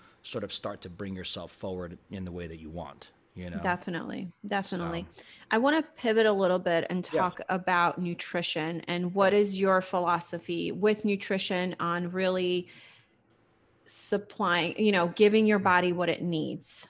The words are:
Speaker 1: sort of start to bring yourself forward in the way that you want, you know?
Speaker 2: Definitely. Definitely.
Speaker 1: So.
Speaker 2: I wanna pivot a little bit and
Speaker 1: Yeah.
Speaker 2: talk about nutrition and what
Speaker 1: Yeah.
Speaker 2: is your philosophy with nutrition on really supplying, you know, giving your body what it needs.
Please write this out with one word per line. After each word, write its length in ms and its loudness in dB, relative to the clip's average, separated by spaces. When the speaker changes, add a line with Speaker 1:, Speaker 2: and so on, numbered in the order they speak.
Speaker 1:
sort 220 -8
of 100 -8
start 280 -8
to 100 -12
bring 240 -8
yourself 360 -8
forward 460 -8
in 120 -8
the 80 -8
way 140 -8
that 140 -12
you 100 -14
want, 420 -12
you 160 -10
know? 100 -6
Speaker 2:
Definitely. 720 -6
Definitely. 720 -6
Speaker 1:
So. 80 -20
Speaker 2:
I 80 2
wanna 240 4
pivot 460 2
a 60 4
little 260 2
bit 320 0
and 200 -2
Speaker 1:
Yeah. 100 2
Speaker 2:
talk 280 -2
about 480 2
nutrition 840 -4
and 340 -2
what 180 6
Speaker 1:
Yeah. 60 6
Speaker 2:
is 200 2
your 220 4
philosophy 880 -2
with 320 2
nutrition 760 -2
on 320 -2
really 560 0
supplying, 840 -2
you 80 6
know, 180 4
giving 360 6
your 140 4
body 340 4
what 160 0
it 140 -2
needs. 680 -6